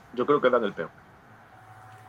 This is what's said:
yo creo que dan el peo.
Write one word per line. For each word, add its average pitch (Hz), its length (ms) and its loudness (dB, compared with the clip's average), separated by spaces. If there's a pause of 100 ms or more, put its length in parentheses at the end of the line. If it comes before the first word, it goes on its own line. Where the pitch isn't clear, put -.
(140)
yo 120 140 -2
creo 143 120 4
que 131 120 2
dan 120 120 2
el 101 100 -4
peo. 82 160 -8 (1200)